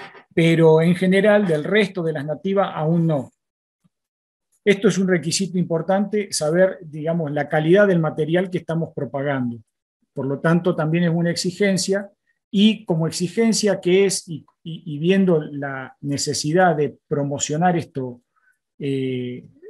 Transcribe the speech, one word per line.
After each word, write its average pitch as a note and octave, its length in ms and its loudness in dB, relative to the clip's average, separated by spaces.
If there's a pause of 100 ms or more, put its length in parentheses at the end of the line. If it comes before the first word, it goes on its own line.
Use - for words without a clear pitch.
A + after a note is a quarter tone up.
(340)
pero E3 480 6
en F3 140 2
general G3 500 4
del D#3 160 0
resto F#3 400 0
de D#3+ 100 -2
las D3 140 -6
nativas F#3 480 -2
aún E3 320 0
no. D3 240 -2 (1300)
Esto G3 240 4
es F3+ 100 2
un F#3+ 80 0
requisito F3 520 -2
importante, F#3+ 760 -2
saber, F3 480 0
digamos, D#3 500 -6
la D3 180 -4
calidad E3 380 4
del F3+ 140 2
material D#3 500 -2
que F3+ 80 -6
estamos D#3+ 380 -6
propagando. C3+ 600 -4 (540)
Por C3+ 140 -6
lo C#3 140 -4
tanto, F3 340 2
también E3 300 0
es E3 60 2
una E3+ 200 0
exigencia, F#3+ 800 -2 (400)
y G#3+ 340 2
como E3 220 0
exigencia G3 760 0
que F#3+ 260 4
es, F#3 200 -4
y, D#3 180 -12 (200)
y, E3 220 -12
y D3 120 -8
viendo F3+ 400 4
la C#3 600 -8
necesidad D3+ 760 0
de D3 220 -2 (100)
promocionar D3 680 -2
esto, B2+ 460 -8 (560)
eh, C3 680 -6 (240)